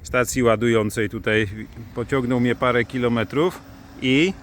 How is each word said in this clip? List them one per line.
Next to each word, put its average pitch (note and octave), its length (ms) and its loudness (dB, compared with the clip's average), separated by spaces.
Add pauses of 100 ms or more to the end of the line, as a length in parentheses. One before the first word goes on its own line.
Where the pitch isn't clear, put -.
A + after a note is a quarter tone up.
stacji B2 400 0
ładującej A2 680 2
tutaj G#2+ 380 0 (460)
pociągnął B2 460 -2
mnie A#2+ 140 2
parę B2 300 2
kilometrów B2 760 0 (420)
i C#3+ 300 2 (100)